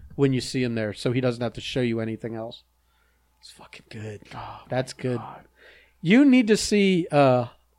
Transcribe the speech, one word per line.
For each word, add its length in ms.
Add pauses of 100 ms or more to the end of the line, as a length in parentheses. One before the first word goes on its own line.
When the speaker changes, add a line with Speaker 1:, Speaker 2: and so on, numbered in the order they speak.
(160)
Speaker 1:
when 180
you 80
see 220
him 120
there, 180
so 180
he 100
doesn't 220
have 100
to 80
show 200
you 180
anything 360
else. 280 (760)
It's 120
fucking 380
good. 320 (140)
Speaker 2:
Oh 340
Speaker 1:
That's 280
Speaker 2:
my 40
Speaker 1:
good. 160
Speaker 2:
God. 280 (560)
Speaker 1:
You 240
need 220
to 100
see, 540
uh, 360 (320)